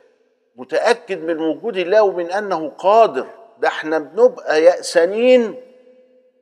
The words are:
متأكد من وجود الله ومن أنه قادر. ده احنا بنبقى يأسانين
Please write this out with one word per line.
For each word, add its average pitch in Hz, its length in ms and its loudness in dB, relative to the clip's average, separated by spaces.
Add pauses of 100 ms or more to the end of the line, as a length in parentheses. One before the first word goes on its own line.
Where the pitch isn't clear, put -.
(560)
متأكد 160 640 -4
من 160 180 -4
وجود 160 360 -4
الله 190 260 2
ومن 175 280 -2
أنه 185 380 -4
قادر. 185 580 2 (320)
ده 147 100 0
احنا 156 300 -4
بنبقى 156 640 0
يأسانين 202 1000 2 (800)